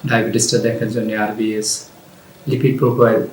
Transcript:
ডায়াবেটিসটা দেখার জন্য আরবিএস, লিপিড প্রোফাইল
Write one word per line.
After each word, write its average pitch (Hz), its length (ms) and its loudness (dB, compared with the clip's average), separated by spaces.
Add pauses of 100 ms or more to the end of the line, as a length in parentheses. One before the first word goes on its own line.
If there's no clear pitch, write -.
ডায়াবেটিসটা 117 520 0
দেখার 113 360 -2
জন্য 107 160 -2 (140)
আরবিএস, 107 440 -2 (800)
লিপিড 131 300 2
প্রোফাইল 120 440 4 (100)